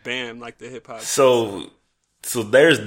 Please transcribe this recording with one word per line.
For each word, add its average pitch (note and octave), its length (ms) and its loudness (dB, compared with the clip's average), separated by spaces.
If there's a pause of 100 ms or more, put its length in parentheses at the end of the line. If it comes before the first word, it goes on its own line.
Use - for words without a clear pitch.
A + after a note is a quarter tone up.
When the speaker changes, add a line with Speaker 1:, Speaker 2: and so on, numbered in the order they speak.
Speaker 1:
bam, A#2+ 360 -10
like, A#2 200 -20
the A#2 100 -18
hip-hop. A#2+ 320 -18
Speaker 2:
So, A#2 680 0 (520)
so - 180 -6
there's B2+ 440 4